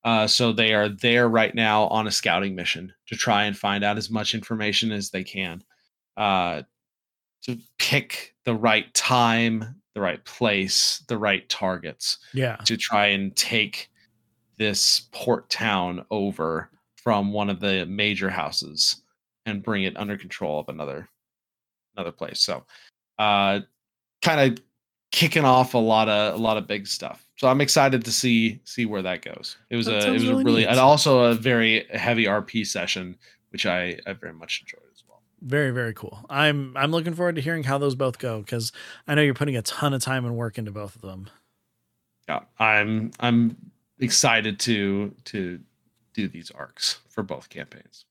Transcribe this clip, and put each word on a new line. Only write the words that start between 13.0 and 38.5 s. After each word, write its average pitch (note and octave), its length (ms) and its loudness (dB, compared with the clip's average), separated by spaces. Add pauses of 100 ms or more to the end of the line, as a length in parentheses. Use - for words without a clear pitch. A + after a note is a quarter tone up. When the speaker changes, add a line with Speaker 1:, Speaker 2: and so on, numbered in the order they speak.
Speaker 1:
and G2 280 0
take - 540 -2 (680)
this - 540 0
port - 360 -2
town F#2 600 -2
over F2+ 600 -4 (260)
from G2+ 360 0
one G#2 160 -2
of F#2 120 -4
the F#2+ 260 0
major G2 420 -2
houses D#2 760 -2 (440)
and G2+ 160 -6
bring G2+ 220 -2
it F#2 120 -4
under G2+ 220 -6
control D#2 400 -6
of D2+ 100 -8
another, D2 400 -10 (880)
another E2+ 160 -8
place. - 280 -10
So, C2+ 240 -2 (540)
uh, G2+ 420 2 (600)
kinda C#3+ 360 4 (540)
kicking D#3+ 340 2
off B2+ 280 6
a B2 60 2
lot A2 300 4
of, G#2 260 2
a A2 80 -4
lot A2 160 2
of G2+ 80 -6
big G#2 200 -6
stuff. - 380 -10 (120)
So C3+ 120 2
I'm C3+ 140 4
excited C3+ 420 4
to A#2 80 -4
see, A2+ 520 2
see - 200 -6
where G#2 160 -4
that F#2 220 -6
goes. - 340 -14 (140)
It A#2+ 60 -4
was A2+ 100 0
Speaker 2:
That A2 80 0
Speaker 1:
a, G#2 40 2
it G#2 40 2
Speaker 2:
sounds G#2 120 2
Speaker 1:
was - 100 2
Speaker 2:
really - 180 2
Speaker 1:
a - 20 0
really, A2+ 180 4
Speaker 2:
neat. F#2+ 60 4
Speaker 1:
and B2+ 120 6
also C#3 400 6
a A#2+ 140 6
very A2+ 560 2
heavy A2+ 360 0
R G2+ 160 0
P A2 220 -4
session, F2+ 520 -6 (340)
which - 140 -8
I, F2+ 320 -2 (100)
I G2 60 -8
very E2 220 -14
much E2 260 -10
enjoyed - 320 -20
as - 160 -20
well. - 140 -20 (180)
Speaker 2:
Very, C3+ 300 0
very A#2+ 240 -4
cool. G#2 340 -16
I'm, C#3 480 0
I'm C#3+ 140 0
looking E3 240 -2
forward F3 220 -2
to C#3+ 40 -4
hearing D#3+ 220 -4
how C3+ 160 -2
those C#3 160 0
both C3 240 -4
go, A2+ 280 -6
'cause A2+ 260 -6 (340)